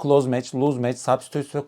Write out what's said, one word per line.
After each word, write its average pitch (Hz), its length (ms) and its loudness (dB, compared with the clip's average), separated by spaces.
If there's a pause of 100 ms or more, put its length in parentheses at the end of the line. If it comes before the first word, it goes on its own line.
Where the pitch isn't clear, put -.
close 143 260 4
match, 127 260 -2
loose 131 260 0
match, 123 180 -2
substitutes 139 560 -2
ve 147 140 -4